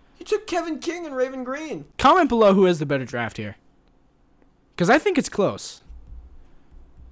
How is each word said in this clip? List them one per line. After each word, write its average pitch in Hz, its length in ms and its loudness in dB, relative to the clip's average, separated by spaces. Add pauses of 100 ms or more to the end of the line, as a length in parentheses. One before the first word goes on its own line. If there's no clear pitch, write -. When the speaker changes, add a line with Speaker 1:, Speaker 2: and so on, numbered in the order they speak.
(200)
Speaker 1:
You - 60 -18
took 415 220 -2
Kevin 330 320 -4
King 339 260 -8
and 285 100 -10
Raven 262 280 -4
Green. 262 420 -10 (120)
Speaker 2:
Comment 262 300 6
below 220 260 6
who 190 120 6
has 175 140 2
the 151 60 -4
better 139 200 -2
draft 117 320 -6
here. 104 180 -10 (1200)
'Cause 175 120 0
I 254 100 6
think 359 180 0
it's 233 120 0
close. - 520 -4 (1300)